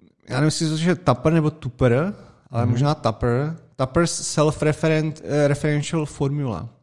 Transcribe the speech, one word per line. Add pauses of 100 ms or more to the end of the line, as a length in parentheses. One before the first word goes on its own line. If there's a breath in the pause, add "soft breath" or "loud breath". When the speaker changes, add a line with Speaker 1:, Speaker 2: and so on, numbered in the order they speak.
(300)
Speaker 1:
já
nevím,
jestli
to
je
Tupper
nebo
Tupper, (380 loud breath)
ale
Speaker 2:
Mhm.
Speaker 1:
možná
Tupper. (180)
Tupper's
self-referent-,
eh,
referential
formula, (140)